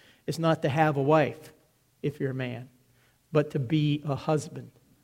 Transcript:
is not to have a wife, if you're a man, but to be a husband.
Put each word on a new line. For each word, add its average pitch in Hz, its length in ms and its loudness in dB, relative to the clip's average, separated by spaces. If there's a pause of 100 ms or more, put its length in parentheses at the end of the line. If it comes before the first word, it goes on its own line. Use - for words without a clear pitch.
(280)
is 156 120 -4
not 160 220 2
to 160 80 0
have 151 260 2
a 139 60 0
wife, 147 520 2 (480)
if 147 180 -4
you're 135 120 -2
a 127 40 -8
man, 123 340 -8 (600)
but 147 200 2
to 156 80 -2
be 147 460 0
a 143 100 -2
husband. 135 560 -4 (320)